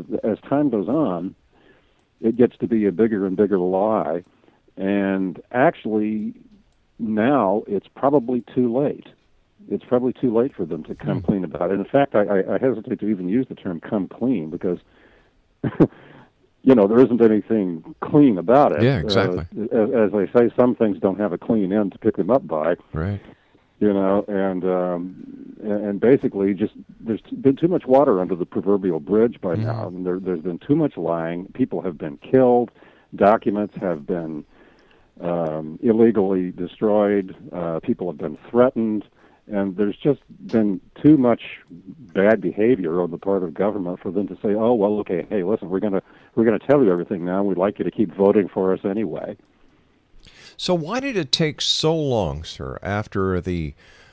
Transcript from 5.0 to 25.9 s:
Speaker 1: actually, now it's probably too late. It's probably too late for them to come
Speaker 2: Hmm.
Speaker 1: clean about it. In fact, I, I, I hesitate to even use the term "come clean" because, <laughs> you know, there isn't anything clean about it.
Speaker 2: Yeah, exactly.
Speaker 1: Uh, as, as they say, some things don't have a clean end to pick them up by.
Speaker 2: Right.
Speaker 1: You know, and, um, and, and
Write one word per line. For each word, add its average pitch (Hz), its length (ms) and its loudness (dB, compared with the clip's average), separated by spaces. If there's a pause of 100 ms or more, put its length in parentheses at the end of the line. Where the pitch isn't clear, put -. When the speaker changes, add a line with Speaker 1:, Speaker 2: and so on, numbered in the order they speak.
Speaker 1:
actually, 107 840 -2 (640)
now 110 640 0
it's 95 300 -6
probably 127 480 0 (100)
too 123 180 0
late. 127 360 -4 (640)
It's - 140 -4
probably 123 300 0
too 123 200 -2
late 120 220 0
for 95 100 -6
them 78 200 -6
to - 100 -12
come - 240 -4
Speaker 2:
Hmm. 92 60 -8
Speaker 1:
clean 101 180 0
about 85 280 -4
it. - 20 0
In 98 120 -2
fact, 139 300 0
I, 107 100 4
I, 98 300 0
I - 20 0
hesitate 110 440 -4
to 104 80 -4
even 90 180 -4
use 123 220 -4
the - 60 -14
term 87 260 -10
"come 98 260 -4
clean" 107 420 -4
because, 87 300 -4 (840)
<laughs> - 20 -4 (1000)
you 127 120 8
know, 101 120 8
there 113 120 4
isn't 117 220 6
anything 104 800 2
clean 143 380 6
about 113 340 4
it. 78 120 0
Speaker 2:
Yeah, 120 160 2
exactly. 95 460 0 (280)
Speaker 1:
Uh, - 40 0
as, 113 160 2
as 110 200 2
they 98 140 0
say, 120 280 2
some 123 200 4
things 101 240 0
don't 95 200 0
have 101 140 -2
a 87 40 -4
clean 101 360 0
end 104 200 0
to - 40 -20
pick - 180 -2
them 90 160 -2
up 135 160 0
by. 80 280 -2 (180)
Speaker 2:
Right. 92 260 -4 (600)
Speaker 1:
You 104 140 2
know, 98 340 2
and, 95 360 -2
um, 90 1000 -6
and, 104 240 -4
and 101 140 -4